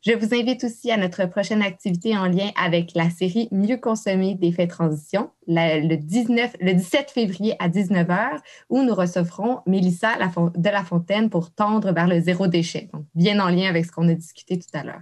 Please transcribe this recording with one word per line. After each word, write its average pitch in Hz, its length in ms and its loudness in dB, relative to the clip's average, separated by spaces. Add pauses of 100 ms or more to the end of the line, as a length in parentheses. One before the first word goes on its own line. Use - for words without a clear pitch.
Je 226 80 4
vous 220 220 0
invite 240 280 -2
aussi 233 280 -4
à 226 60 0
notre 185 280 -2
prochaine 202 380 -2
activité 196 520 -2
en 190 120 0
lien 190 280 0
avec 170 380 -2
la 170 160 0
série 185 420 -2
Mieux 208 260 0
consommer 202 580 -2
des 180 160 0
faits 175 180 0
transition, 170 640 -4 (160)
la, 165 320 2
le 160 180 2
dix-neuf, 233 640 -2
le 185 140 4
dix-sept 277 340 0
février 208 500 -2
à 180 80 0
dix-neuf 175 420 2
heures, 233 300 0 (300)
où 254 140 2
nous 247 100 2
recevrons 185 720 -2
Mélissa 185 520 2
Lafon-, 170 380 0
de 180 140 0
la 202 140 -2
Fontaine 196 460 0
pour 170 220 -4
tendre 208 400 0
vers 170 160 2
le 175 140 4
zéro 180 260 0
déchet, 170 460 -2
donc 156 100 -10 (120)
bien 202 240 4
en 185 100 2
lien 180 180 2
avec 170 180 0
ce 170 60 -16
qu'on 170 160 0
a 165 60 4
discuté - 460 -6
tout - 140 -20
à 147 100 -8
l'heure. - 180 -14